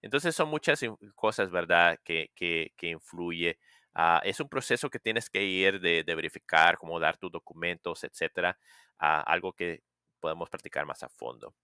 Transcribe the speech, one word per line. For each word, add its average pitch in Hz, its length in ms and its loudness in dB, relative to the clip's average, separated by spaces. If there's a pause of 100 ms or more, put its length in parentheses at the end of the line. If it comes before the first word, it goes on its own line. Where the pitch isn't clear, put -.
Entonces, 147 340 -2
son 156 140 0
muchas 151 320 0
in-, 113 160 -6 (180)
cosas, 104 360 0
¿verdad? 85 520 4
Que, 82 300 -4
que, 85 440 -4
que 87 100 -8
influye. 85 720 -6 (340)
Ah, 82 300 4
es 95 160 -2
un - 100 -6
proceso - 400 -2
que - 100 -8
tienes 113 300 -2
que 98 140 -2
ir 95 360 2
de, 85 240 2
de 82 120 -2
verificar, 80 640 4
como 82 220 -8
dar 80 180 0
tus 92 140 -10
documentos, 85 720 -8
etcétera, 87 540 -4 (400)
ah, 76 240 2
algo 90 320 -2
que 85 300 -6 (360)
podemos 82 300 -6
practicar - 360 -6
más - 180 -10
a - 60 -14
fondo. 58 440 -14 (100)